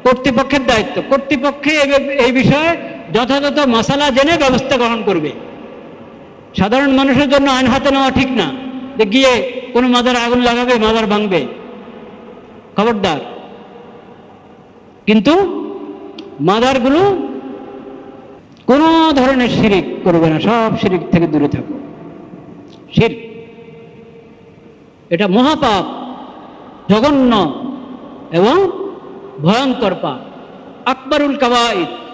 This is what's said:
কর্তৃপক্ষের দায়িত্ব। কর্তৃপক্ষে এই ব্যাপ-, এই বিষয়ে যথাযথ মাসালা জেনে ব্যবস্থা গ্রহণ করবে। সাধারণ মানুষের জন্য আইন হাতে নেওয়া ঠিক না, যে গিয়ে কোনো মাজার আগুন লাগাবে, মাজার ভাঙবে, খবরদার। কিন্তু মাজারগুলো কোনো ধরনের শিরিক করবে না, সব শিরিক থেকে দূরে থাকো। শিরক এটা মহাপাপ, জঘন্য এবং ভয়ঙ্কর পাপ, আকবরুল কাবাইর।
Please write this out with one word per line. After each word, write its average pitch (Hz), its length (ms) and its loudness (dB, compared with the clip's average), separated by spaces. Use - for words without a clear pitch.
কর্তৃপক্ষের 254 600 0
দায়িত্ব। 214 440 0
কর্তৃপক্ষে 277 640 0
এই 294 160 2
ব্যাপ-, 277 240 0
এই 269 200 2
বিষয়ে 285 460 2
যথাযথ 277 540 0
মাসালা 277 420 2
জেনে 285 280 2
ব্যবস্থা 269 400 2
গ্রহণ 233 280 0
করবে। 160 260 0
সাধারণ 254 340 2
মানুষের 269 380 2
জন্য 277 220 4
আইন 254 160 2
হাতে 269 240 2
নেওয়া 269 200 2
ঠিক 262 200 0
না, 185 200 0
যে 214 80 4
গিয়ে 240 560 2
কোনো 247 140 2
মাজার 247 280 2
আগুন 240 260 0
লাগাবে, 247 340 2
মাজার 220 320 2
ভাঙবে, 196 380 0
খবরদার। 196 440 0
কিন্তু 220 300 4
মাজারগুলো 269 760 2
কোনো 320 500 4
ধরনের 254 340 2
শিরিক 202 360 2
করবে 165 260 4
না, 156 100 0
সব 220 420 0
শিরিক 185 200 0
থেকে 170 160 4
দূরে 147 200 0
থাকো। 123 320 -6
শিরক - 220 2
এটা 180 180 0
মহাপাপ, 233 580 2
জঘন্য 226 720 2
এবং 262 400 4
ভয়ঙ্কর 214 600 0
পাপ, 143 180 -6
আকবরুল 277 500 0
কাবাইর। 233 500 0